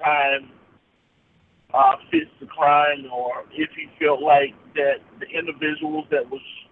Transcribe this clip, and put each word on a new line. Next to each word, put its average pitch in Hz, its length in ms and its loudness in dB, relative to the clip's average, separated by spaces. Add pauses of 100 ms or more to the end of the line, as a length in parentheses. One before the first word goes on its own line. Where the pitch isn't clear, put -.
time, 139 480 -2 (1200)
uh, 131 220 4 (160)
fits 160 180 -2 (120)
the 135 60 -20
crime, 147 640 2
or 123 400 -6
if 156 180 -6
he 151 160 -14 (100)
felt 147 240 0
like 143 320 4 (220)
that 139 240 0 (200)
the 139 80 -14
individuals 156 840 -6
that 127 180 -2
was 135 120 -10 (300)